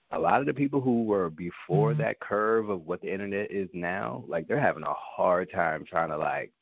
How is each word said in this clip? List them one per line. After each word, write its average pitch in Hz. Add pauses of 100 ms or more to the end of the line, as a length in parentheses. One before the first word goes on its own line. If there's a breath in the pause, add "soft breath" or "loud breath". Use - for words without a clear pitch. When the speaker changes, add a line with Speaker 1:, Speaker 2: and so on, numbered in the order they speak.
(120)
Speaker 1:
A -
lot 85
of 139
the 147
people 139
who 123
were 98
before 87
Speaker 2:
Mm-hmm. 76
Speaker 1:
that 107
curve 107
of 87
what 87
the 82
internet 98
is 98
now, 95
like, 82
they're 135
having 78
a 71
hard 92
time 80
trying 82
to, 76
like, 73 (120)